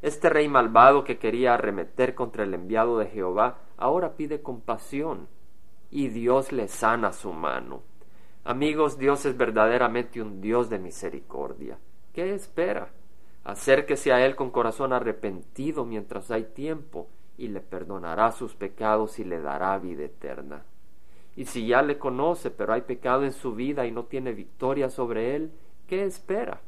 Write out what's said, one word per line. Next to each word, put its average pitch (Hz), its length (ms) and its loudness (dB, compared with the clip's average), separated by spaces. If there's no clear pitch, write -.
Este 147 280 2
rey 151 200 6
malvado 131 560 10
que 117 140 -2
quería 120 360 4
arremeter 107 600 0
contra 110 300 -2
el 95 100 -2
enviado 110 440 2
de 107 80 2
Jehová, 101 520 0
ahora 156 400 0
pide 147 260 -4
compasión, 120 840 -6
y 139 180 -2
Dios 120 420 2
le 120 160 -2
sana 110 460 2
su 95 200 -6
mano. 65 500 -4
Amigos, 147 520 0
Dios 139 260 2
es 131 140 0
verdaderamente 117 840 4
un 104 200 -6
Dios 113 280 2
de 107 100 -2
misericordia. 71 1000 -6
¿Qué 185 220 -4
espera? - 560 -4
Acérquese 135 680 2
a 127 140 8
Él 135 80 4
con 131 160 -2
corazón 120 420 0
arrepentido 120 920 -2
mientras 107 440 -6
hay 113 140 0
tiempo, 139 600 -8
y 117 100 -8
le 98 120 -6
perdonará 92 720 0
sus 110 220 -6
pecados 107 640 0
y 107 60 -6
le 85 160 -4
dará 76 380 0
vida 85 260 -6
eterna. 71 600 -10
Y 123 100 -8
si 117 200 -4
ya 131 140 6
le 143 160 2
conoce, 139 540 0
pero 110 240 0
hay 127 80 0
pecado 131 420 2
en 135 80 0
su 127 220 -6
vida 135 320 -2
y 117 60 -4
no 117 120 -4
tiene 131 280 -4
victoria 131 580 -2
sobre 120 440 -2
él, 156 180 -4
¿qué 190 180 -2
espera? 196 640 -4